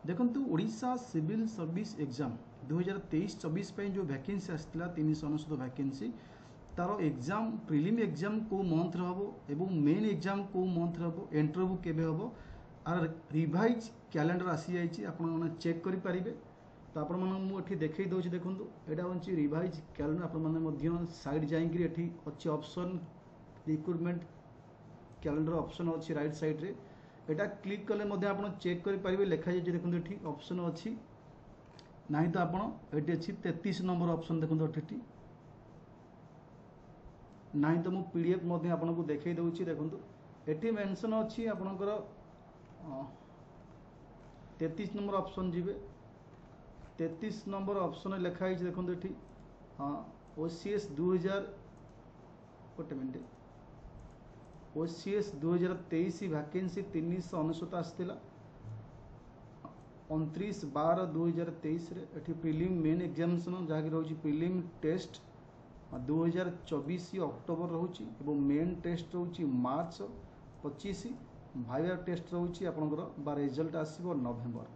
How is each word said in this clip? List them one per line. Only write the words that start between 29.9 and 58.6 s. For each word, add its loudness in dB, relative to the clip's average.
ଏଠି -2
option -2
ଅଛି। -2
ନାହିଁ 6
ତ 4
ଆପଣ 4
ଏଠି 2
ଅଛି 0
ତେତିଶ 0
number 4
option, 2
ଦେଖନ୍ତୁ, 4
ଏଠି, 0
ଏଠି। -6
ନାହିଁ 6
ତ 2
ମୁଁ 2
ପି 0
ଡି 4
ଏଫ୍ 4
ମଧ୍ୟ 2
ଆପଣଙ୍କୁ 2
ଦେଖେଇ 0
ଦେଉଛି, 0
ଦେଖନ୍ତୁ। -2
ଏଠି 0
mention 0
ଅଛି 0
ଆପଣଙ୍କର, -2
ଅ, -8
ତେତିଶ -2
number -2
option -2
ଯିବେ। 0
ତେତିଶ -2
number 0
ଅପସନ୍ରେ -2
ଲେଖା 0
ହେଇଛି, 2
ଦେଖନ୍ତୁ, 0
ଏଠି, -4
ଅ, -4
ଓ 0
ସି -6
ଏସ୍ 0
ଦୁଇ 4
ହଜାର, 2
ଗୋଟେ -8
minute, -6
ଓ 2
ସି -4
ଏସ୍ 2
ଦୁଇ 2
ହଜାର 4
ତେଇଶ 2
vacancy 0
ତିନିଶହ -2
ଅନେଶତ 0
ଆସିଥିଲା -2